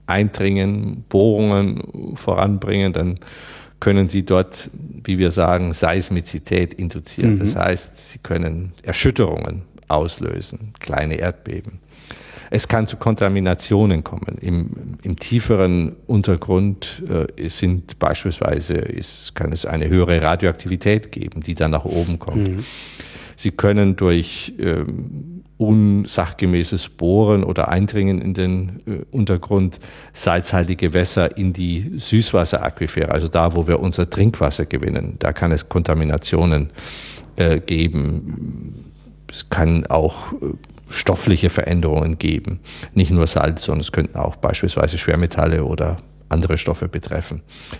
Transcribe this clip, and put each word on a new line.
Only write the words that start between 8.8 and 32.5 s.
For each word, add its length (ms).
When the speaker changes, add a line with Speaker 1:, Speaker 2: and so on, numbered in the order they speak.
Speaker 1:
Erschütterungen 800
auslösen, 920
kleine 360
Erdbeben. 640
Es 180
kann 180
zu 120
Kontaminationen 1080
kommen. 360
Im, 640
im 160
tieferen 800
Untergrund, 960
äh, 120
sind 480
beispielsweise, 800
ist, 580
kann 180
es 140
eine 240
höhere 320
Radioaktivität 880
geben, 300
die 140
dann 160
nach 140
oben 340
kommt. 300
Speaker 2:
Mhm. 140
Speaker 1:
Sie 140
können 460
durch, 640
ähm, 840
unsachgemäßes 1300
Bohren 540
oder 260
Eindringen 520
in 140
den, 500
äh, 300
Untergrund 640
salzhaltige 800
Gewässer 480
in 160
die 440
Süßwasseraquifere, 1120